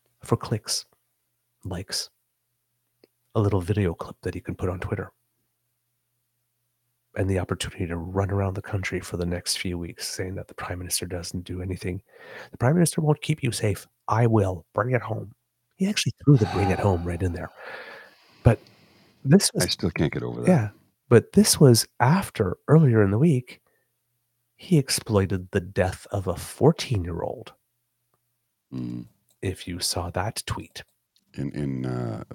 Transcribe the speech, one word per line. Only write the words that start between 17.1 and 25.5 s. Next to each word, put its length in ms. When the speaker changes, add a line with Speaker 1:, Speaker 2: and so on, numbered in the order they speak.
Speaker 1:
in 120
there. 160
But 160
this 280
was 120
Speaker 2:
I 20
still 240
can't 220
get 100
over 160
that. 80
Speaker 1:
Yeah. 220
But 240
this 260
was 260
after, 560
earlier 340
in 80
the 80
week, 400
he 140
exploited 760